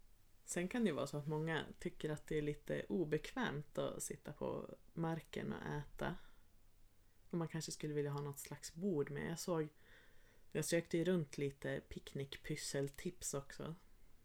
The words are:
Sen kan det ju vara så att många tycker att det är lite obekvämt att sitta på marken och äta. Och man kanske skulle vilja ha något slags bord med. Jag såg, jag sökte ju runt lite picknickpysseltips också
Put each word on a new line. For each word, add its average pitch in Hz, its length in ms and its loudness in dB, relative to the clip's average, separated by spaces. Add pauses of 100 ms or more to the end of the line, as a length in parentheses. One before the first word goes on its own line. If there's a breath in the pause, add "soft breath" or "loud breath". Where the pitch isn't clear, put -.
(460)
Sen 175 220 0
kan 240 160 2
det 202 60 6
ju 147 60 4
vara 127 120 2
så 151 100 -4
att 143 100 -2
många 156 360 2 (160)
tycker - 300 -2
att 151 180 -2
det 156 100 2
är 151 40 4
lite 147 480 0
obekvämt 156 880 2
att - 260 0
sitta - 300 -6
på - 420 -2 (180)
marken 160 600 -2
och - 120 -6
äta. 147 500 -2 (1120 loud breath)
Och 180 80 0
man 165 100 2
kanske 160 240 -2
skulle 151 220 -2
vilja 143 180 2
ha 143 100 0
något 143 180 -4
slags - 340 -8
bord 165 380 4
med. 151 200 0
Jag 165 80 -2
såg, 160 280 2 (840 loud breath)
jag 151 140 2
sökte 170 320 4
ju 165 80 6
runt 175 320 4
lite 139 520 0
picknickpysseltips - 1400 -4
också 143 420 -4 (500)